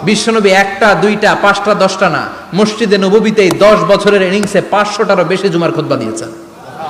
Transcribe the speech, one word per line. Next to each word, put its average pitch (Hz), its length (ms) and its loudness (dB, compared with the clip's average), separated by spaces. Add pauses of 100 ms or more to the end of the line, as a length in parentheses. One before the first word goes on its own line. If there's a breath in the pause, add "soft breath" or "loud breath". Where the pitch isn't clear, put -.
বিশ্বনবী 214 460 0
একটা, 196 460 2
দুইটা, 202 460 0
পাঁচটা, 202 320 0
দশটা 185 360 0
না, 131 180 -4 (280)
মসজিদে 214 420 0
নববীতেই 202 540 2
দশ 208 240 4
বছরের 202 460 2
ইনিংসে 190 400 0
পাঁচশোটারও 196 640 0
বেশি 190 260 -2
জুমার 170 220 -2
খুতবা 143 240 -2
দিয়েছেন। 110 320 -4 (640)